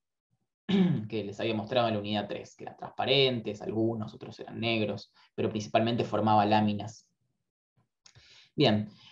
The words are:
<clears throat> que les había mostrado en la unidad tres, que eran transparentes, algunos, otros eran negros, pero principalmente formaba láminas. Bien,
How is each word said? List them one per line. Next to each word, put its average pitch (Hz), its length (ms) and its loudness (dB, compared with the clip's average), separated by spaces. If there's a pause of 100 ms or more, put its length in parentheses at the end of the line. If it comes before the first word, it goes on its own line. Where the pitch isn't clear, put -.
(680)
<clears throat> 160 400 4
que 107 160 -4
les 101 140 -8
había 110 160 0
mostrado 117 340 2
en 113 60 0
la 104 60 -2
unidad 104 280 -2
tres, - 280 -10
que - 80 -16
eran - 120 -14
transparentes, 120 840 0
algunos, 113 520 -2
otros - 260 -14
eran - 180 -12
negros, 110 540 -2 (220)
pero 110 160 -2
principalmente 113 540 0
formaba 107 420 2
láminas. 107 640 0 (1500)
Bien, 107 340 4 (240)